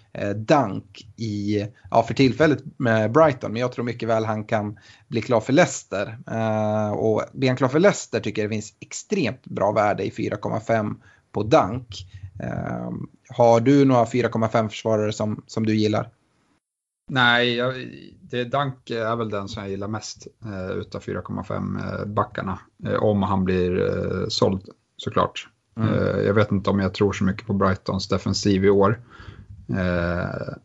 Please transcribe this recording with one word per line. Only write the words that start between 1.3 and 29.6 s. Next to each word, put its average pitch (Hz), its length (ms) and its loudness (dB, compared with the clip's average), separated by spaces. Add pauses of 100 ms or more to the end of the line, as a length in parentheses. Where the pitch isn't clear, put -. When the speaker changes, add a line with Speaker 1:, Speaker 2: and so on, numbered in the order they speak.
Speaker 1:
ja, 117 120 4
för - 120 -6
tillfället 139 500 4 (120)
med 110 360 2
Brighton, 131 400 4
men 113 80 -4
jag 127 120 -2
tror 123 120 -6
mycket 117 240 -6
väl 110 160 2
han 110 200 -4
kan 104 340 -2 (300)
bli 117 140 -2
klar 117 180 2
för 127 120 -2
Leicester. 113 640 0 (120)
Eh, 107 600 0
och 107 320 0 (100)
blir 131 160 0
han 127 80 2
klar 131 120 2
för 135 100 2
Leicester 170 420 2
tycker 107 220 -4
jag 104 80 -2
det 110 40 -2
finns 107 260 -8
extremt - 640 -4
bra 104 260 0
värde 104 320 2
i 110 60 -4
fyra 110 260 -4
komma 113 240 -4
fem 110 400 -2 (320)
på 101 100 -2
Dunk. 123 640 0 (360)
Eh, - 480 -6 (380)
har 117 320 6
du 139 240 6
några 123 220 6
fyra 117 220 0
komma 113 200 0
fem 110 200 0
försvarare 107 440 0
som, 107 340 -4
som 113 200 -2
du 107 80 2
gillar? 107 360 0 (1000)
Speaker 2:
Nej, 120 440 4
jag, 127 200 -2 (460)
det, 123 240 -6
Dunk 135 460 -4
är 113 260 -2
väl 113 140 -4
den 101 180 -6
som 104 140 -10
jag 98 80 -8
gillar 98 180 -6
mest, - 380 -10 (180)
eh, 95 320 -6
utav 92 240 -10
fyra 98 220 -8
komma 98 220 -8
fem, 98 320 -6
eh, 98 280 -6
backarna. 101 540 -4 (280)
Eh, 101 80 0
om 101 280 2
han 95 220 2
blir, 92 360 2
eh, 95 480 -2
såld, 101 400 0 (280)
såklart. - 520 -2 (280)
Speaker 1:
Mm. 110 180 0
Speaker 2:
Eh, 95 260 0
jag 101 140 2
vet 107 180 2
inte 98 180 0
om 98 100 2
jag 92 140 -2
tror 101 180 2
så 98 120 -2
mycket 95 220 -2
på 104 60 -2
Brightons 95 560 0
defensiv 98 560 2
i 101 60 8
år. 98 300 4 (680)